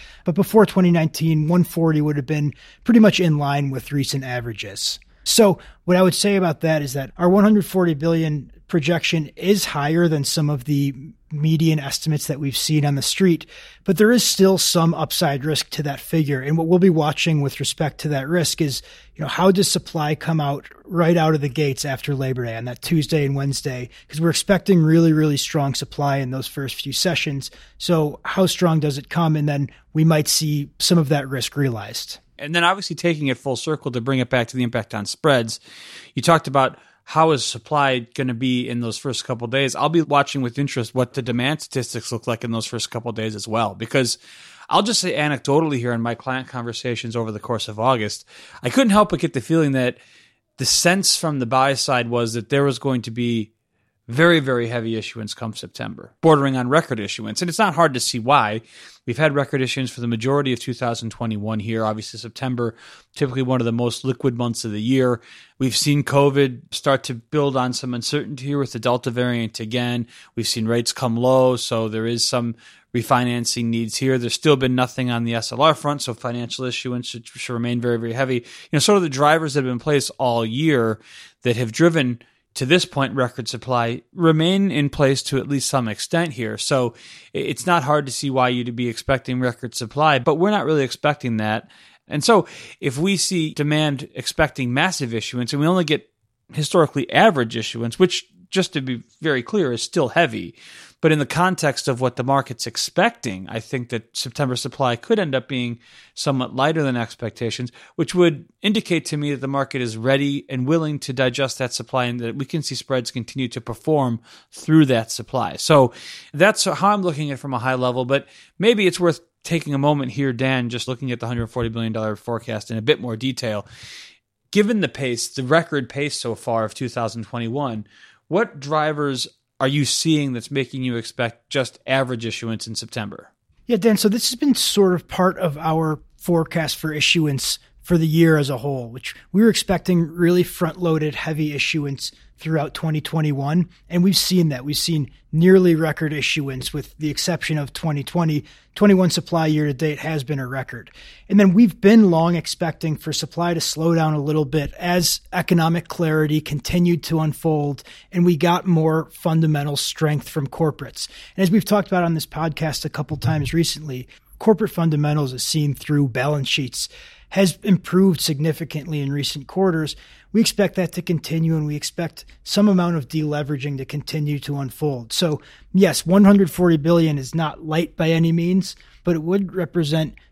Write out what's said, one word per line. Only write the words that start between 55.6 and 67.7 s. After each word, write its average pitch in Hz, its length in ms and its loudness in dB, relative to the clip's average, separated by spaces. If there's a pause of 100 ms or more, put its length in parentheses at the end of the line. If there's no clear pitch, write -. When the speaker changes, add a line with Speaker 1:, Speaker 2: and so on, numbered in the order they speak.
Speaker 2:
bordering 139 360 4
on 123 120 -2
record 139 300 0
issuance. 107 420 -8
And 175 80 -4
it's 160 100 -6
not 185 180 2
hard 160 180 2
to 123 60 -4
see - 180 -4
why. 113 420 2 (460)
We've 120 100 -4
had 151 180 2
record 139 280 0
issuance 127 300 -4
for - 80 -14
the 120 80 -4
majority 131 440 0
of 117 60 -2
two 123 160 -8
thousand 113 360 -4
twenty-one 110 500 -6
here. 113 240 -2
Obviously, 107 340 -6
September, 120 560 -6 (400)
typically 131 280 -2
one 127 180 0
of 120 40 0
the 117 80 0
most 120 320 -2
liquid 127 320 -2
months 120 280 -4
of 107 80 -6
the 107 100 -4
year. 123 380 2 (380)
We've 131 180 -2
seen 147 260 2
covid 139 720 2
start 135 300 0
to 131 100 -8
build 143 420 -2
on 127 160 0